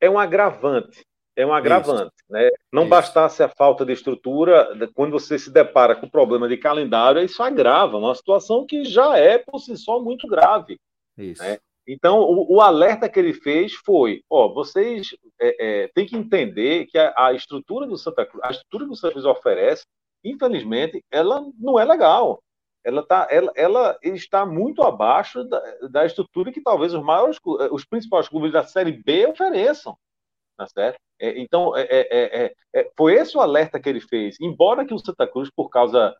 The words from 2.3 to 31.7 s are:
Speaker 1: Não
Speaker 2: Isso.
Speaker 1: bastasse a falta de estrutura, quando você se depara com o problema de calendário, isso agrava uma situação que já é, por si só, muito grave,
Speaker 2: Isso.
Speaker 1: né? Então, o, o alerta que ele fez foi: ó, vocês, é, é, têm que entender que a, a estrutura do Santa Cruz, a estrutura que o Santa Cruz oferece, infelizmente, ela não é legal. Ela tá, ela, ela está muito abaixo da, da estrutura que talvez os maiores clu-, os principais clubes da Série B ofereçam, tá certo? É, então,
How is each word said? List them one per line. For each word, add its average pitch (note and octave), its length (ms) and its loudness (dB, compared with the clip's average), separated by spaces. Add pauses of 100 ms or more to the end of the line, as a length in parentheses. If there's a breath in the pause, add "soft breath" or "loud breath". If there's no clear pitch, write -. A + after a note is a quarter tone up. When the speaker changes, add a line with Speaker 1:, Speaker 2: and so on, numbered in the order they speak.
Speaker 1:
Não C#3+ 100 2
Speaker 2:
Isso. E3+ 80 0
Speaker 1:
bastasse D#3+ 540 2
a C3+ 40 2
falta C#3 380 2
de B2+ 60 -4
estrutura, D3 760 2 (240)
quando D3 200 -4
você C#3+ 260 -4
se C3 140 -18
depara B2 420 4
com - 100 -12
o - 60 -14
problema A#2+ 380 2
de B2 80 -4
calendário, C#3 640 2
isso F#3 200 -4
agrava D#3+ 540 2
uma A2 160 -2
situação G3+ 540 -2
que D4 180 -8
já B3+ 320 2
é, F#3 220 6
por C4+ 220 -14
si A#3 160 -14
só, A#3 240 -4
muito B3 260 -10
grave, G#3 540 2 (360)
Speaker 2:
Isso. F#2 240 -14
Speaker 1:
né? G2+ 180 -8 (280)
Então, E3+ 340 2
o, F3 360 2
o G#3+ 40 8
alerta F3 480 4
que F#3+ 120 -2
ele E3+ 120 2
fez D#3+ 400 -2
foi: C#3 560 0
ó, A#2 240 4
vocês, G3 640 -6 (240)
é, A2 440 -2
é, F#2+ 100 -8
têm F#3+ 100 0
que A#3 120 -10
entender D#3 680 -2
que - 120 -2
a, D#3 180 2
a B2+ 160 4
estrutura D3 540 -10
do G#3+ 100 -10
Santa C3 300 -6
Cruz, - 180 -18
a B2+ 60 -6
estrutura - 360 -12
que C4+ 60 -12
o A3 40 -16
Santa E3+ 160 -6
Cruz C#3 120 -10
oferece, A#2+ 600 0 (400)
infelizmente, D#3+ 840 -6
ela A3+ 380 -2 (100)
não A#3+ 220 0
é A3 60 2
legal. A3+ 580 2 (420)
Ela C#3+ 220 -4
tá, F#3 240 0
ela, C#3 240 0
ela G3 480 0
está F#3+ 420 -4
muito G3 380 -4
abaixo E3+ 640 0
da, B3 160 -6 (280)
da D#3 160 0
estrutura F3+ 460 -6
que D#4 100 -14
talvez F3+ 320 -2
os D#3+ 100 -6
maiores F#3 360 0
clu-, C#3+ 340 -4
os G3 120 -8
principais A3 440 -4
clubes D#3 240 -6
da D3+ 120 0
Série F3+ 280 -4
B D3 340 0
ofereçam, D4+ 680 -4 (600)
tá G2 100 -14
certo? A2+ 320 -4 (220)
É, A2+ 200 -6
então, D#3+ 360 -2